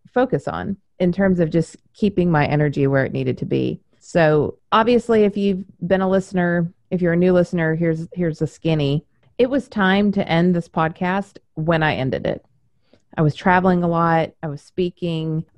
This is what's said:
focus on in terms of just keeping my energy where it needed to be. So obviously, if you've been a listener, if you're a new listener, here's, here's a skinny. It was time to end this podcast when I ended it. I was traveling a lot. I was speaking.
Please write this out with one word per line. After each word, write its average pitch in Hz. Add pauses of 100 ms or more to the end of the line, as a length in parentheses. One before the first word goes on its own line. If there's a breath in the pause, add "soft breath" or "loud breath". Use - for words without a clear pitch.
(120)
focus 247
on 165 (220)
in 180
terms 185
of 160
just 160 (180)
keeping 185
my 147
energy 147
where 135
it -
needed 131
to -
be. 127 (180)
So 156 (140)
obviously, 220
if 202
you've 196 (200)
been 185
a 190
listener, 175 (160)
if 180
you're 170
a 170
new 180
listener, 170
here's, 165
here's 170
a 156
skinny. 147 (320)
It 247
was 262
time 202
to 202
end 170
this 170
podcast 180 (160)
when 160
I 147
ended 123
it. - (720 soft breath)
I -
was 151
traveling 180
a 175
lot. 165 (100)
I 165
was 147
speaking. 165 (140)